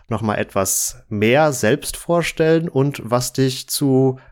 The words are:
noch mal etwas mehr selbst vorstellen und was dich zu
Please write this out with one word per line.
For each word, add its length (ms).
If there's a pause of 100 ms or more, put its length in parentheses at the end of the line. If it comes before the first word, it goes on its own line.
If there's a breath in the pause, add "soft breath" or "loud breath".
noch 160
mal 120
etwas 760
mehr 440
selbst 420
vorstellen 720
und 360
was 300
dich 360
zu 500 (120 loud breath)